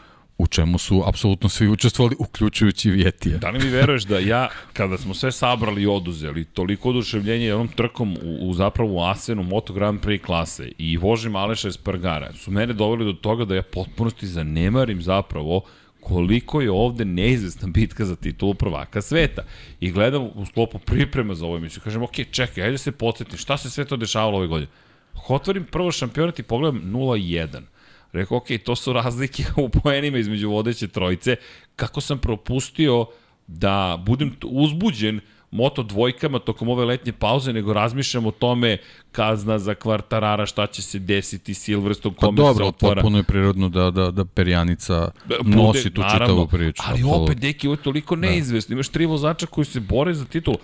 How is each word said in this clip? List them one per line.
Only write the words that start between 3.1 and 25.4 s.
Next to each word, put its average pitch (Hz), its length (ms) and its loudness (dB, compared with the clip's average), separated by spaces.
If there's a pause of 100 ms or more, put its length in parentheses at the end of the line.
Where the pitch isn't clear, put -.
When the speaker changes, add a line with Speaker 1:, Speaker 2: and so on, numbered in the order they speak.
Speaker 2:
Da 87 120 -2
li 120 100 -4
mi 135 100 2
veruješ 127 340 4
da 98 160 0
ja, 113 300 2 (240)
kada 95 240 -2
smo 95 160 -8
sve 127 180 -2
sabrali 113 500 0
i 101 60 4
oduzeli, 82 580 -2
toliko 98 440 -2
oduševljenja 117 560 -2
jednom 110 220 0
trkom 110 560 -2
u, 85 260 -4
u 90 40 0
zapravo 101 400 0
u 87 100 0
Asenu 101 400 -2
Moto 92 300 -2
Grand 104 280 0
Prix 104 200 0
klase 82 560 -4
i 82 200 0
vožem 110 380 0
Aleša 104 320 -2
Espargara, 87 640 -4
su - 180 -10
mene 113 220 0
doveli 110 320 0
do 101 80 -2
toga 110 320 -2
da 95 100 0
ja 92 80 0
potpunosti 104 640 -4
zanemarim 90 760 0
zapravo 90 600 0 (400)
koliko 98 600 0
je 113 100 0
ovde 117 340 0
neizvesna 98 640 0
bitka 104 380 0
za 90 100 -2
titulu 95 380 -2
prvaka 92 480 -4
sveta. 151 400 0 (380)
I 92 120 -2
gledam 117 440 2
u 101 100 -8
sklopu 113 340 -2
priprema 127 560 0
za 80 100 -6
ovu 85 120 -4
emisiju, 82 260 -10
kažem, 110 200 -6
„Ok, - 120 -10 (160)
čekaj, 117 320 -4
ajde 127 140 0
se 127 140 -6
podsjetim, 113 460 -4
šta 139 200 -4
se 131 120 -8
sve 139 160 -6
to 139 120 -6
dešavalo 110 400 0
ove 92 100 0
godine?” 78 240 -4 (560)
Otvorim 180 380 -2